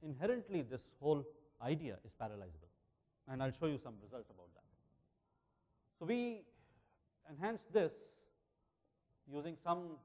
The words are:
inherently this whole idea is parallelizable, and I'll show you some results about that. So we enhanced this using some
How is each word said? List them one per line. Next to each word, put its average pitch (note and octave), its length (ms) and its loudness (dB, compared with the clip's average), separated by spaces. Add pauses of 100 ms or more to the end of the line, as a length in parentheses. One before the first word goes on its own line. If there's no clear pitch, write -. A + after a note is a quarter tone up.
inherently F3+ 600 0
this B2 180 -4 (200)
whole C#3+ 240 6 (400)
idea C#3 400 0
is A2 60 -16 (100)
parallelizable, F#2 520 -6 (560)
and C3 120 -4
I'll C3 200 2
show E3 60 4
you D3 140 2
some A#2+ 220 -10
results G#2+ 260 -10
about F2+ 260 -18
that. - 100 -20 (1400)
So E3 60 -4
we A#3 360 2 (880)
enhanced F3 420 -4
this F3+ 200 6 (1400)
using D3+ 300 -2
some F3 200 4 (220)